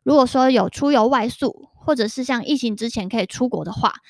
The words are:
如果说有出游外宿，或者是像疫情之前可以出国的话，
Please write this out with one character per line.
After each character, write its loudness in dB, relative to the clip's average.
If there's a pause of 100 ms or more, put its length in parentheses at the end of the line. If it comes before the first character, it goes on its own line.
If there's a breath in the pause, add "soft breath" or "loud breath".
如 2
果 8
说 2
有 2
出 0
游 4
外 0
宿， -6
或 -2
者 0
是 -8
像 -4
疫 0
情 -4
之 -6
前 -6
可 -2
以 -2
出 -2
国 -4
的 -10
话， 0 (180 soft breath)